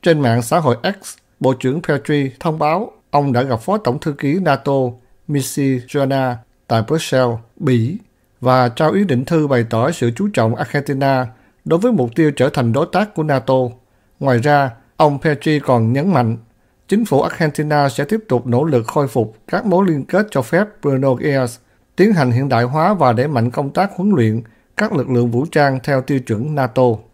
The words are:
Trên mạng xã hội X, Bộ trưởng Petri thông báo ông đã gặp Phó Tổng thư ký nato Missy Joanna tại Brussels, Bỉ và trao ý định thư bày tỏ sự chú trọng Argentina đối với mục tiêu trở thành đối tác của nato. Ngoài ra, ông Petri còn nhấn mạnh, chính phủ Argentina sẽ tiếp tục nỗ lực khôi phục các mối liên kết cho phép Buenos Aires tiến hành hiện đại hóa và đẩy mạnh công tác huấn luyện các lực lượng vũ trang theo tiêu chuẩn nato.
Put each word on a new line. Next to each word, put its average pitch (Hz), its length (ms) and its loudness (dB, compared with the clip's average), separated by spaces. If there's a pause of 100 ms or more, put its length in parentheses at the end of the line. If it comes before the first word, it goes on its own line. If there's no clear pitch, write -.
Trên 160 180 4
mạng 120 200 2
xã 160 180 0
hội 127 240 2
X, - 320 -8 (240)
Bộ 131 140 2
trưởng 135 280 -4
Petri 143 580 -2
thông 160 200 -4
báo 160 320 -2 (200)
ông 143 220 2
đã 120 80 2
gặp 127 200 -2
Phó 202 160 -2
Tổng 123 220 -2
thư 156 120 -4
ký 143 280 -2
nato 143 340 0 (540)
Missy 139 600 -2
Joanna 135 460 0 (340)
tại 117 200 2
Brussels, 131 500 0 (180)
Bỉ 131 420 0 (440)
và 127 280 4
trao 156 220 0
ý 196 120 2
định 131 220 0
thư 156 220 0
bày 120 220 2
tỏ 117 220 0
sự 117 240 -2
chú 202 180 -2
trọng 113 220 0
Argentina 135 720 -2 (380)
đối 160 140 2
với 240 120 2
mục 127 240 0
tiêu 156 160 4
trở 139 180 2
thành 120 240 0
đối 147 180 0
tác 208 240 -2
của 160 80 -4
nato. 135 320 0 (640)
Ngoài 135 180 2
ra, 139 340 2 (260)
ông 147 240 2
Petri 151 380 0
còn 117 340 2
nhấn 165 200 2
mạnh, 117 240 2 (500)
chính 214 180 2
phủ 135 160 2
Argentina 151 680 0
sẽ 143 160 -4
tiếp 220 220 -2
tục 123 200 0
nỗ 123 160 2
lực 131 240 0
khôi 143 200 -2
phục 110 300 -4 (100)
các 202 180 -4
mối 190 220 2
liên 147 180 -2
kết 208 260 0
cho 135 100 0
phép 190 260 0 (160)
Buenos 135 380 0
Aires 135 360 -2 (380)
tiến 208 180 4
hành 135 180 2
hiện 131 180 0
đại 117 140 2
hóa 156 300 0
và 139 200 2
đẩy 127 140 0
mạnh 123 240 0
công 139 180 -4
tác 190 260 -2
huấn 202 160 0
luyện 117 300 2 (360)
các 214 160 -2
lực 135 160 -2
lượng 120 220 2
vũ 127 200 -2
trang 139 320 2
theo 135 180 -2
tiêu 139 180 -2
chuẩn 123 360 -4
nato. 131 280 0 (300)